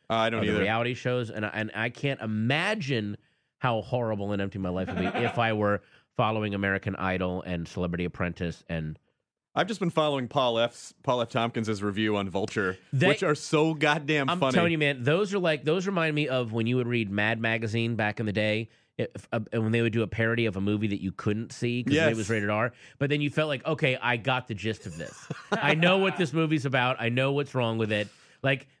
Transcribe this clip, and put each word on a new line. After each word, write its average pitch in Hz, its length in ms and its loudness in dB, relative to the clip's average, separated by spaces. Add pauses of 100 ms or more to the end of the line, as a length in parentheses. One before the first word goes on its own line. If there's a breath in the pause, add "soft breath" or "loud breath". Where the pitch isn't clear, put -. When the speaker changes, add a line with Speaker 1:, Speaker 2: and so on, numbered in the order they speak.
Speaker 1:
Uh, 110 60 0
I 113 160 4
don't 113 100 -2
Speaker 2:
of 107 60 0
the 107 60 2
Speaker 1:
either. 104 80 2
Speaker 2:
reality 113 340 0
shows, 123 360 -2
and 107 140 -4
I, - 80 -6
and 107 220 -4
I 113 140 -2
can't 135 320 -4
imagine 123 960 0 (420)
how 117 220 2
horrible 107 500 -2
and 101 100 0
empty 98 180 -4
my 95 100 -2
life 92 180 -2
would - 100 -6
be 90 80 0
Speaker 1:
<laughs> 98 80 -2 (100)
Speaker 2:
if 117 140 -2
I 113 160 2
were 104 280 2 (360 soft breath)
following 107 380 0
American 98 400 0
Idol 92 480 -2
and 85 240 -4
Celebrity 87 360 -4
Apprentice 85 640 -4
and 78 300 -6 (580)
Speaker 1:
I've 170 120 0
just 220 120 -6
been 175 100 -2
following 143 380 0
Paul 123 320 2
F's, - 420 -2
Paul 123 200 2
F 113 80 -2
Tompkins's 113 520 0
review 104 360 0
on 98 120 -2
Vulture, 98 480 0 (160)
Speaker 2:
They 143 140 4
Speaker 1:
which 208 160 2
are 151 120 2
so 160 380 2
goddamn 147 560 2
Speaker 2:
I'm 175 100 0
Speaker 1:
funny. 180 140 4
Speaker 2:
telling 170 180 4
you, 160 60 0
man, 143 260 0
those 180 300 2
are 202 60 0
like, 156 260 0
those 175 220 0
remind 165 280 0
me 147 120 2
of 123 260 0
when 113 140 0
you 123 100 2
would 120 100 0
read 117 220 0
Mad 107 320 0
Magazine 113 540 0
back 107 240 -2
in 113 80 -2
the 101 60 0
day, 107 360 0 (280 soft breath)
if, 117 120 -2 (220)
uh, 120 80 0 (140)
and 113 100 0
when 110 80 0
they 117 100 2
would 117 120 2
do 113 100 0
a 98 40 -2
parody 113 380 0
of 95 120 -2
a 95 40 -2
movie 104 260 0
that 101 140 -4
you 95 120 -2
couldn't 107 400 -2
see 120 300 -4
'cause 139 100 0
it - 20 6
Speaker 1:
Yes. 151 220 4
Speaker 2:
was 104 120 -4
rated 104 200 0
R, 110 240 0 (260 loud breath)
but 139 100 0
then 147 120 0
you 147 80 0
felt 156 180 0
like, 139 180 -4
"Okay, 143 360 2
I 120 160 0
got 127 320 -2
the 117 40 -6
gist 104 320 -4
of 80 120 -12
this. - 280 -14 (140)
Speaker 1:
<laughs> - 120 -12
Speaker 2:
I 147 220 2
know 175 260 4
what 190 180 2
this 170 160 0
movie's 156 320 2
about. 127 340 2
I 117 100 -2
know 131 220 2
what's 139 240 -2
wrong 113 220 2
with 110 160 0
it." 104 140 0 (360 soft breath)
Like, 135 240 0 (140 soft breath)